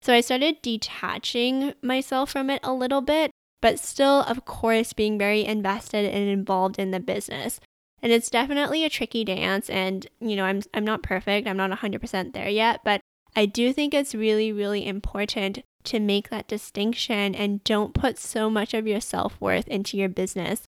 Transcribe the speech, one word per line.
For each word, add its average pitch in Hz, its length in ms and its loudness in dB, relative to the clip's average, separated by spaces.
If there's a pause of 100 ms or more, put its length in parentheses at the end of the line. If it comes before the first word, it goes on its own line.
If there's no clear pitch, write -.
So 254 100 4
I 233 80 8
started 269 400 0
detaching 247 1200 -2
myself 262 500 -2
from 269 200 -2
it 277 120 -2
a 262 120 -2
little 262 260 0
bit, 294 300 2 (320)
but 226 160 4
still, 277 460 4
of 247 200 -4
course, 226 480 0
being 214 240 0
very 208 300 2
invested 208 580 -2
and 202 240 0
involved 190 500 0
in 196 120 -2
the 185 100 -2
business. 180 600 -6 (420)
And 233 100 4
it's 233 160 4
definitely 285 560 2
a 302 60 2
tricky 226 340 -2
dance. 190 460 -2
And, 190 360 -2 (140)
you 214 160 -2
know, 196 80 0
I'm, 196 160 0 (140)
I'm 214 100 -2
not 214 180 -2
perfect. 202 460 -2
I'm 190 80 -4
not 190 160 0
a 185 40 -4
hundred 202 260 -4
percent 190 320 -6
there 196 160 -4
yet, 220 340 2
but 202 160 2 (340)
I 214 120 4
do 233 260 2
think 294 220 0
it's 277 200 2
really, 220 380 2
really 208 340 -2
important 202 760 -4 (240)
to - 160 0
make 202 280 2
that - 180 -8
distinction 208 880 -2
and 202 300 -2
don't 214 300 2
put - 240 0
so 220 320 0
much 214 240 0
of 220 120 0
your 208 140 0
self-worth 190 680 -2
into 196 280 -4
your 196 140 0
business. 185 540 -4 (140)